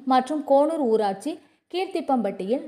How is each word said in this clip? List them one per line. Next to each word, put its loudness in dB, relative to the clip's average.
மற்றும் 0
கோனூர் 4
ஊராட்சி 0
கீர்த்திப்பம்பட்டியில் -2